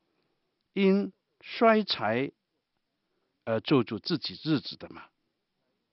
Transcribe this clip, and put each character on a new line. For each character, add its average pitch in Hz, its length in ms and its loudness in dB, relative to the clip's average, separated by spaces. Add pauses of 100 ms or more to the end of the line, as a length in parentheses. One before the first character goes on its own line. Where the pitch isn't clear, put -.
(720)
因 196 400 2 (260)
衰 220 440 2
财 123 480 -2 (1120)
而 113 140 -2
咒 127 240 2
诅 107 160 -6
自 - 180 -4
己 95 260 -10
日 151 160 0
子 - 180 -12
的 - 120 -18
吗？ - 200 -20 (840)